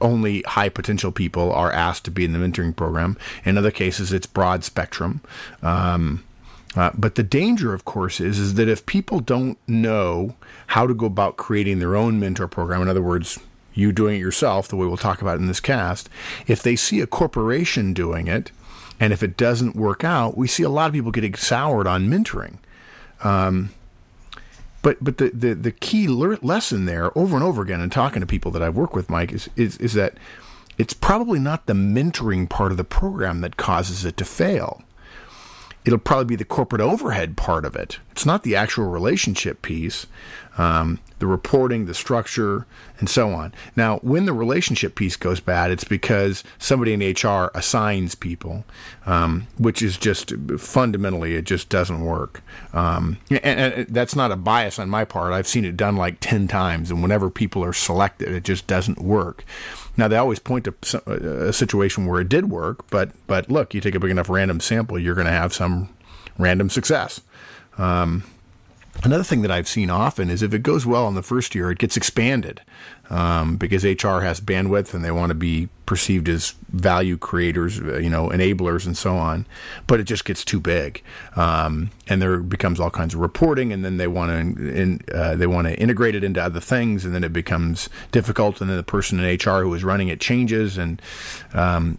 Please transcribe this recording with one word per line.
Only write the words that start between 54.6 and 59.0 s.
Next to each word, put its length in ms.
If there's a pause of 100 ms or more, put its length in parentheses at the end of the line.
on 100
my 160
part. 300
I've 140
seen 180
it 100
done, 200
like, 240
ten 280
times, 420
and 120
whenever 260
people 340
are 120
selected, 580
it 120
just 220
doesn't 360